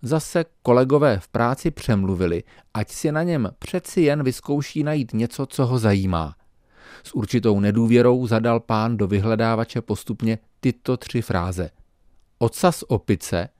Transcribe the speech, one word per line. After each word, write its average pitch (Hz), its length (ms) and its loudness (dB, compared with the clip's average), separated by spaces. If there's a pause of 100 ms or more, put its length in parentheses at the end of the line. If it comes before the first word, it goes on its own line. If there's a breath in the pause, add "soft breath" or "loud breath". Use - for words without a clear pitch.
zase 156 420 -2 (180)
kolegové 131 560 4
v - 100 -12
práci 120 420 0
přemluvili, 92 720 0 (320 soft breath)
ať 107 160 -6
si - 220 -4
na 156 100 0
něm 156 360 -2
přeci - 420 -6
jen 147 220 2
vyzkouší 143 600 -2
najít 147 300 -2
něco, 117 340 -2
co - 200 -2
ho 123 120 0
zajímá. 95 560 0 (680 loud breath)
S - 120 -20
určitou 107 460 0
nedůvěrou 120 640 4
zadal 113 340 2
pán 113 360 -2
do 104 100 0
vyhledávače 113 760 0
postupně 110 580 -4 (220)
tyto 127 360 -2
tři - 260 -4
fráze: 90 480 -4 (680)
„Ocas - 500 0
opice“ 98 600 -2 (120)